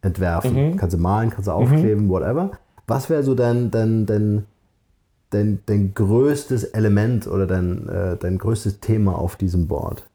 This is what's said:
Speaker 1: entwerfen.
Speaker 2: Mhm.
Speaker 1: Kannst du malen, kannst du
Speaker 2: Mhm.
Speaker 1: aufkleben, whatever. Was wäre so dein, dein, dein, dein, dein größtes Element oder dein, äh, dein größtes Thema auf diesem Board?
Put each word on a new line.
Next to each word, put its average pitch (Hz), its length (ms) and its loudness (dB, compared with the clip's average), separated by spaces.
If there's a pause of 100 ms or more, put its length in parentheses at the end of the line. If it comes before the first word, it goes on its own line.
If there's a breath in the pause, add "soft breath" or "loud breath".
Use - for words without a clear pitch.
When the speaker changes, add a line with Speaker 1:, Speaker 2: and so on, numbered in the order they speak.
Speaker 1:
entwerfen. 90 500 0 (200)
Speaker 2:
Mhm. 185 40 -4
Speaker 1:
Kannst 90 180 -2
du 82 60 0
malen, 107 300 2
kannst 98 180 -6
du 87 40 -2
Speaker 2:
Mhm. 78 40 -2
Speaker 1:
aufkleben, 110 520 2
whatever. 131 440 0 (340)
Was 131 240 -4
wäre 151 140 2
so 135 100 2
dein, 120 380 2
dein, 113 340 2
dein, 104 380 0 (840)
dein, 104 360 0
dein 101 260 0
größtes 123 720 2
Element 110 640 2
oder 92 220 0
dein, 90 400 -2
äh, 90 280 -4
dein 92 220 -2
größtes 107 400 -2
Thema 104 400 0
auf 90 160 -4
diesem 87 320 0
Board? - 380 -6 (100)